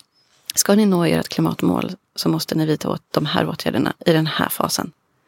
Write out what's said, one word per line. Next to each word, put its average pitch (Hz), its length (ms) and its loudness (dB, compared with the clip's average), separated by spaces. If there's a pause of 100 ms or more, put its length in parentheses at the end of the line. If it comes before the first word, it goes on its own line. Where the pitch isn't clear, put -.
(560)
Ska - 180 2
ni 214 120 6
nå 180 180 4
ert 165 240 0
klimatmål - 640 0 (240)
så - 120 -4
måste 160 260 -2
ni 156 120 0
vidta 151 240 0
åt - 200 -4
de 151 160 0
här 170 220 0
åtgärderna - 460 -2 (120)
i 175 60 4
den 160 140 2
här - 220 -2
fasen. - 440 -4 (360)